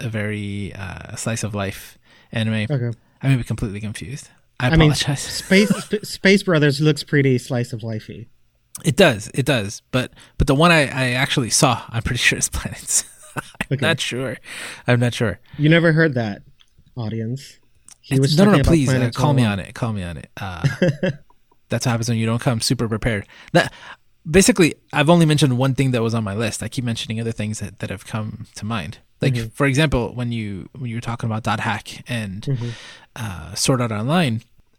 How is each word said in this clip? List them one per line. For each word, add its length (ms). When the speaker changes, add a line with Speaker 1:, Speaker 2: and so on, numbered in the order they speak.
Speaker 1:
a 80
very, 680
uh, 420
slice 280
of 100
life 420
anime. 380
Speaker 2:
Okay. 200
Speaker 1:
I 60
may 80
be 80
completely 360
confused. 480
I 80
Speaker 2:
I 40
mean, 200
Speaker 1:
apologize. 300
<laughs> 240
Speaker 2:
Space, 260
Sp-, 340
Space 380
Brothers 380
looks 240
pretty 340
slice 340
of 80
lifey. 460
Speaker 1:
It 120
does. 360
It 140
does. 340
But, 200
but 100
the 60
one 180
I, 160
I 240
actually 380
saw, 380
I'm 140
pretty 160
sure 200
is 120
Planets. 540
<laughs> 160
I'm 60
Speaker 2:
Okay. 120
Speaker 1:
not 140
sure. 360
I'm 120
not 140
sure. 240
Speaker 2:
You 120
never 240
heard 220
that, 280
audience. 640
He 160
Speaker 1:
It's, 40
Speaker 2:
was 160
Speaker 1:
no, 80
no, 60
Speaker 2:
talking 80
Speaker 1:
no, 40
Speaker 2:
about 60
Speaker 1:
please, 200
uh, 40
Speaker 2:
Planets 240
Speaker 1:
call 120
Speaker 2:
all 60
Speaker 1:
me 80
Speaker 2:
along. 100
Speaker 1:
on 80
it. 140
Call 180
me 100
on 140
it. 140
Uh, 220
Speaker 2:
<laughs> 880
Speaker 1:
that's 180
what 60
happens 160
when 100
you 80
don't 140
come 200
super 280
prepared. 380
That, 200
basically, 460
I've 160
only 180
mentioned 320
one 180
thing 160
that 100
was 120
on 100
my 100
list. 280
I 60
keep 160
mentioning 360
other 120
things 280
that, 180
that 120
have 160
come 400
to 80
mind. 340
Like, 140
Speaker 2:
Mm-hmm. 160
Speaker 1:
for 160
example, 480
when 180
you, 440
when 140
you 60
were 60
talking 260
about 160
Dot 160
Hack 480
and, 340
Speaker 2:
Mm-hmm. 260
Speaker 1:
uh, 380
Sword 260
Art 120
Online, 500